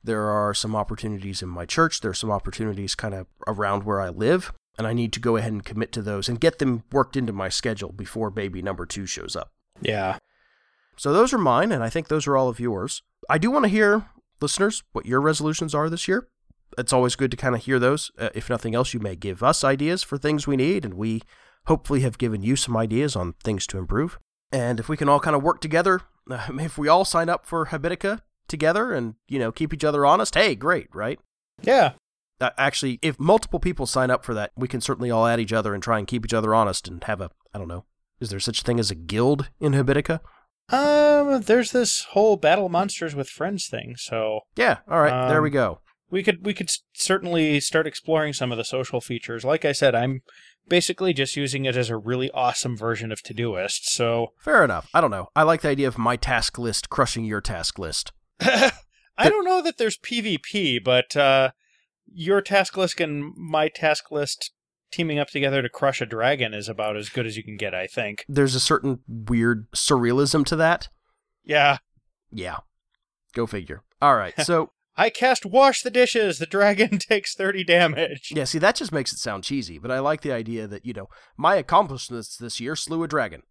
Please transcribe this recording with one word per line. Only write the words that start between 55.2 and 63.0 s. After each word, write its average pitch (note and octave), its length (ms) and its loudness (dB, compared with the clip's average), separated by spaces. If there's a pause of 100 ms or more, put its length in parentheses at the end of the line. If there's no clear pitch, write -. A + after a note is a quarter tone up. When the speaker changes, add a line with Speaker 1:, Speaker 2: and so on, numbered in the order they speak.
Speaker 1:
I D#3 80 6
like D#3+ 180 4
the D3+ 80 0
idea C#3 180 2
of A#2 100 -2
my A#2+ 180 2
task - 420 -2
list A#2 320 -4
crushing A#2 360 0
your G#2+ 160 -4
task - 360 -6
list. E2 340 -6 (140)
Speaker 2:
<laughs> - 160 -20
I B3 300 4 (480)
Speaker 1:
Th- C4 120 6
Speaker 2:
don't G#4 140 0
know F#4 160 4
that D#4+ 160 -2
there's A3 200 0
P A#3+ 220 -6
V G#3 180 -2
P, D3 420 -2
but, B2+ 360 2
uh, C3+ 360 4 (600)
your F#3 300 0
task G3 360 0
list F#3 220 0
and D3 360 -4